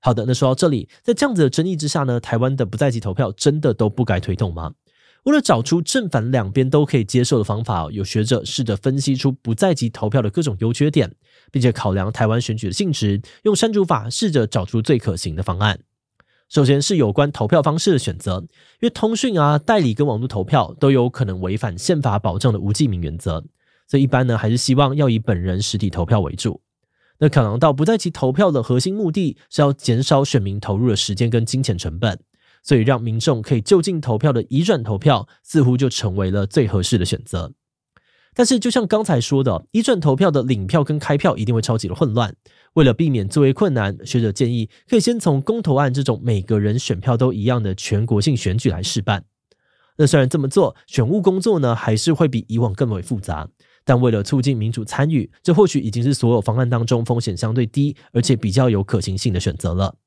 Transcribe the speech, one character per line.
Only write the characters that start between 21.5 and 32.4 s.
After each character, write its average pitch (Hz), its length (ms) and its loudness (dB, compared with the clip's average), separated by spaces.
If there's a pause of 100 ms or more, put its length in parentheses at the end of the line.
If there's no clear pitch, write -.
反 101 220 -6
宪 156 240 0
法 107 160 0
保 95 220 -2
障 123 120 2
的 104 80 -2
无 101 140 -2
记 147 140 0
名 95 140 -2
原 78 140 -6
则， 80 300 -6 (420)
所 139 120 2
以 139 40 4
一 139 40 2
般 131 180 2
呢， 120 100 2
还 107 140 -2
是 120 80 2
希 127 160 0
望 135 220 2
要 147 140 2
以 113 100 2
本 107 200 -2
人 90 220 -2
实 - 160 -4
体 98 120 -2
投 87 140 -4
票 104 180 2
为 73 120 -6
主。 - 280 -6 (580)
那 151 100 4
考 147 140 4
量 107 160 -2
到 156 120 4
不 143 140 0
在 220 120 2
籍 180 120 -4
投 131 220 -2
票 185 180 2
的 135 140 0
核 127 160 2
心 185 160 -2
目 202 160 -2
的 170 260 -2 (120)
是 - 120 0
要 143 100 4
减 127 300 0
少 139 220 2
选 139 180 0
民 98 180 -6
投 101 180 -2
入 120 120 2
的 104 60 2
时 - 180 -2
间 117 160 0
跟 117 160 0
金 131 160 -2
钱 107 160 -2
成 82 220 -6
本， 107 180 0 (460)